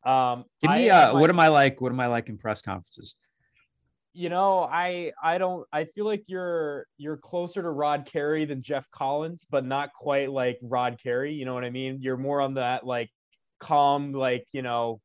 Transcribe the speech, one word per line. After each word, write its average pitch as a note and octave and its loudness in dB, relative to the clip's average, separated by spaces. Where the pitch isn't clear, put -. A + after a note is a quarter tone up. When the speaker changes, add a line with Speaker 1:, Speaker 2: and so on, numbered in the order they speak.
Speaker 1:
Um, B2+ 2
Speaker 2:
Give D#3 4
me, A3+ 4
Speaker 1:
I D#3 10
Speaker 2:
uh, A#2+ 2
Speaker 1:
my C#3 4
Speaker 2:
what D#3+ 8
am F3 2
I D#3+ 8
like? C#3 4
What B2+ -2
am B2+ -4
I B2 0
like A#2 -2
in G#2+ -12
press G#2+ -6
conferences? - -12
Speaker 1:
You F3 -6
know, F#3+ 2
I, F3 -4
I E3+ 0
don't, F3+ -2
I D3+ -2
feel G#3 -8
like G#3+ -4
you're, E3+ -4
you're D3 -8
closer F3 -8
to E3+ -6
Rod D3 -2
Carey D#3 -2
than C3+ -8
Jeff C#3 -6
Collins, D3+ -6
but C3+ -2
not C#3 -4
quite C#3 -2
like B2+ -2
Rod B2 -2
Carey. C3 -2
You C#3 -8
know B2+ -6
what B2 -6
I B2 -6
mean? C3 -8
You're C3 -4
more C#3 -2
on C3+ -2
that, B2 -2
like, A#2+ -4
calm, C#3+ 2
like, B2+ -2
you C3+ -6
know A#2 -4